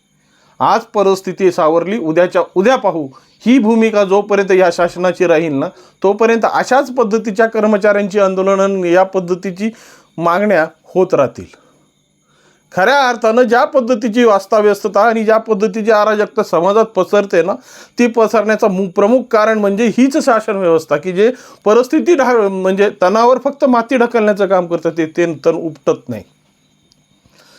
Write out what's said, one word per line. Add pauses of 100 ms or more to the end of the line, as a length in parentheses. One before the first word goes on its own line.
(600)
आज
परिस्थिती
सावरली,
उद्याच्या (120)
उद्या
पाहू, (380)
ही
भूमिका
जोपर्यंत
या
शासनाची
राहील
ना, (360)
तोपर्यंत
अशाच
पद्धतीच्या
कर्मचाऱ्यांची
आंदोलनं,
या
पद्धतीची (480)
मागण्या (280)
होत
राहतील. (1080)
खऱ्या
अर्थानं
ज्या
पद्धतीची
अस्ताव्यस्तता
आणि
ज्या
पद्धतीची
अराजकता
समाजात
पसरते
ना, (460)
ती
पसरण्याचं
मु-,
प्रमुख
कारण
म्हणजे
हीच
शासन
व्यवस्था
की
जे (320)
परिस्थिती
ढा-,
म्हणजे (120)
तणावर
फक्त
माती
ढकलण्याचं
काम
करतं,
ते,
ते
तण
उपटत
नाही. (1400)